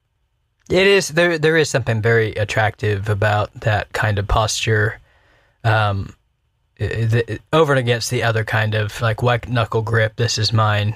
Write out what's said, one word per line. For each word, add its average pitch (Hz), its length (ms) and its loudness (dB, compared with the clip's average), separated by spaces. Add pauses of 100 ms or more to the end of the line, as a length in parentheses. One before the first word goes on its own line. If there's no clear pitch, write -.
(680)
It 185 180 4
is, 196 220 4
there, 170 280 2
there 160 200 2
is 151 120 2
something 117 320 -2
very 113 320 2
attractive 104 760 -2
about 104 420 0 (100)
that 110 320 -2
kind 104 260 -2
of 98 80 -4
posture, 107 720 0 (680)
um, 104 480 0 (680)
i-, 107 60 -4
i-, 113 200 -2
the, 113 340 0 (120)
over 156 220 4
and 131 60 2
against 120 300 -2
the 120 140 -2
other 110 220 0
kind 110 300 -2
of, 107 260 -4
like, 113 200 -2
white 120 280 0
knuckle 113 320 -2
grip, 110 360 0
"This 113 200 -2
is 107 160 -2
mine," 107 420 0